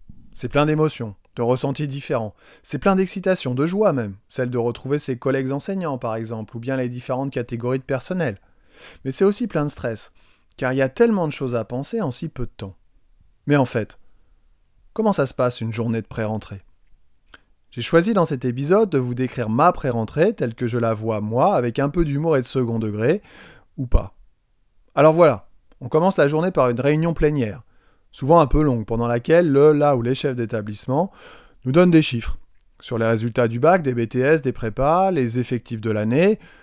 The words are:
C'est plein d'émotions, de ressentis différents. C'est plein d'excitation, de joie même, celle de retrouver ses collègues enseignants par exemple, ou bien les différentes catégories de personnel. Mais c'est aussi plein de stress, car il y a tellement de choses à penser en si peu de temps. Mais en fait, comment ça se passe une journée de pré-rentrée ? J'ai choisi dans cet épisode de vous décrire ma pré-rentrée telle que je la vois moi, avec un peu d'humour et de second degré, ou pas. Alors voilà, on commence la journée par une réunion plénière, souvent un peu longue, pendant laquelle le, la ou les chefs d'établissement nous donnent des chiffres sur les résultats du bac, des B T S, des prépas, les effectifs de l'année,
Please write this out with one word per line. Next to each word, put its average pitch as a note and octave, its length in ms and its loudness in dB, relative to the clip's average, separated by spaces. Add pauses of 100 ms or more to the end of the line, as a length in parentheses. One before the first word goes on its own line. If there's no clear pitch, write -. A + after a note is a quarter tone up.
(320)
C'est - 160 -10
plein C#3+ 180 2
d'émotions, D3+ 500 -2 (200)
de B2+ 60 -6
ressentis B2+ 440 0
différents. C3 480 -6 (300)
C'est - 140 -8
plein G3 180 2
d'excitation, F#3 580 -2
de C3+ 120 0
joie G3 260 2
même, A2 240 -4 (140)
celle B2 200 -4
de B2 80 -4
retrouver B2 400 -2
ses C3+ 200 -6
collègues C3+ 340 -2
enseignants D#3 460 -6
par A#2 180 -6
exemple, A2+ 400 -10
ou A#2 60 -10
bien C3 160 -4
les B2+ 100 -2
différentes B2+ 440 -6
catégories B2 480 -4
de C3 40 -10
personnel. C#3 560 -4 (640)
Mais C3+ 80 -4
c'est F#3+ 140 2
aussi G#3 200 0
plein D#3 200 -2
de D3 40 -4
stress, - 440 -8 (420)
car B2+ 160 -2
il C3 60 0
y C3+ 40 2
a C3+ 60 4
tellement G#3 400 2
de D3 60 -6
choses A#2+ 240 -4
à A2+ 80 -4
penser C#3 340 -6
en D#3+ 120 -2
si D#3+ 180 -8
peu B2 160 -6
de - 100 -10
temps. F#2+ 220 -14 (680)
Mais C#3+ 120 4
en C3+ 80 4
fait, - 340 -6 (960)
comment A3 180 0
ça D3+ 140 0
se - 80 -6
passe B2 260 -2
une A2+ 140 -4
journée A2+ 280 -2
de G#2+ 60 -14
pré-rentrée ? G#2+ 540 -6 (1080)
J'ai A#2+ 120 -8
choisi F3 300 4
dans F#3 120 4
cet C3 200 -6
épisode D3 440 2
de D3+ 80 0
vous B2 160 -2
décrire B2 340 -4
ma C#3 240 4
pré-rentrée C#3+ 640 0
telle A#2+ 220 -4
que B2 100 -4
je A#2+ 140 -2
la A2+ 160 0
vois A2 260 -4
moi, B2 320 2
avec B2 240 0
un C#3 120 0
peu E3+ 140 0
d'humour D3+ 320 0
et C3 60 2
de C3 60 -8
second A#2 320 -2
degré, A2+ 420 0 (560)
ou C3+ 80 -6
pas. - 320 0 (800)
Alors D3+ 180 6
voilà, D#3+ 360 4 (300)
on B2 80 -10
commence E3+ 300 2
la D3 100 6
journée D#3 220 0
par C3+ 220 2
une A#2+ 80 -2
réunion D#3 340 2
plénière, C#3 480 0 (480)
souvent D#3 300 4
un D3+ 80 6
peu D3 160 2
longue, A#2+ 220 0
pendant A#2 220 -2
laquelle D3+ 440 4
le, C#3 200 8
la D3 240 4
ou A#2+ 60 0
les A#2+ 140 0
chefs C3+ 200 -4
d'établissement A#2 760 -4 (520)
nous B2+ 80 -4
donnent F3 200 6
des D#3+ 100 8
chiffres - 380 -4 (400)
sur - 180 -8
les A2+ 80 0
résultats A2+ 420 0
du A#2 120 -4
bac, E3 240 4
des C3 100 -2
B A#2 140 -2
T B2 100 -6
S, C#3+ 240 2
des C3 100 -2
prépas, D3+ 600 0
les B2 260 0
effectifs A#2+ 420 -4
de A2 120 -4
l'année, B2 480 2 (240)